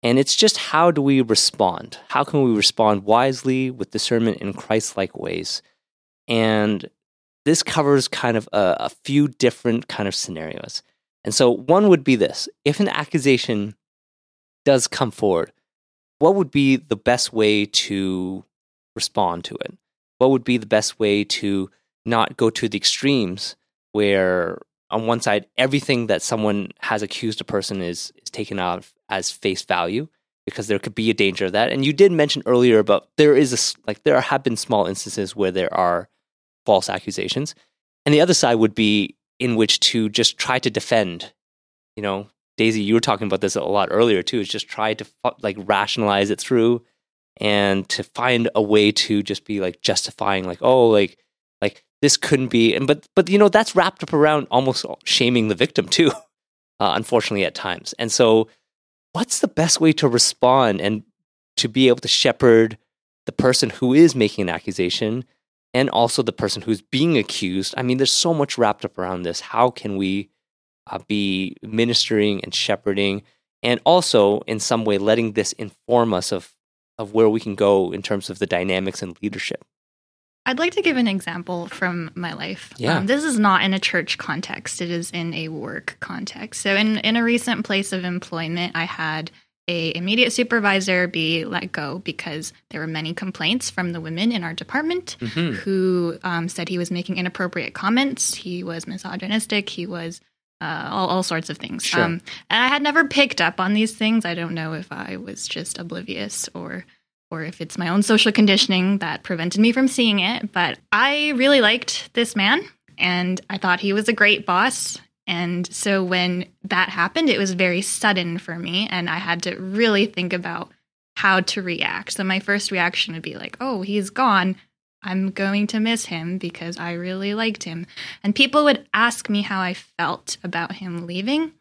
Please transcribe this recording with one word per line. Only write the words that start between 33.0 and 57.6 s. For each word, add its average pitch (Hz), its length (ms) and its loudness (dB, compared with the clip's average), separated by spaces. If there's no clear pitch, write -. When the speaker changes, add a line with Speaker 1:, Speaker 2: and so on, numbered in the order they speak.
Speaker 1:
there 147 200 8
is 135 160 4
a - 20 -2
s-, - 220 -2
like, 104 160 -8
there 139 180 4
have 135 220 -2
been 120 140 -2
small 104 300 0
instances 95 500 -6
where 95 160 0
there 92 200 -2
are 87 360 0
false 98 220 4
accusations. 95 640 -6
And 147 80 4
the 151 80 8
other 175 140 6
side 120 220 4
would 110 180 4
be 104 420 2
in 123 160 -2
which 110 260 2
to 110 280 2
just 107 300 0
try 127 200 0
to 127 120 0
defend, 101 600 -2
you 107 80 -10
know, 101 260 -4
Daisy, 110 260 2
you 101 120 2
were 117 60 6
talking 107 280 -2
about 95 120 0
this 95 140 -2
a 98 80 -2
lot 98 300 0
earlier 107 300 4
too, 117 180 -2
is 95 80 -6
just - 200 -6
try 110 260 -4
to 107 100 -12
fu-, - 360 -6
like, 101 200 -4
rationalize 101 680 0
it 98 100 -2
through 117 420 2
and 101 500 2
to - 120 -6
find 120 540 0
a 110 60 4
way 104 280 6
to 104 320 0
just 101 220 -6
be, 104 160 -4
like, 90 220 -6
justifying, 98 640 -2
like, 90 160 -8
Oh, 127 260 6
like, 104 280 4
this 143 140 4
couldn't 131 320 0
be, 113 260 4
and 135 120 0
but, 147 280 0
but, 180 140 4
you 196 100 4
know, 208 100 8
that's 208 280 4
wrapped 185 260 0
up 165 100 -8
around 151 380 4
almost 131 360 0
shaming 120 440 2
the 104 60 2
victim 107 340 0
too, 160 220 4
<laughs> - 680 -14
uh, 98 160 2
unfortunately 110 480 0
at 80 100 -4
times. - 440 -8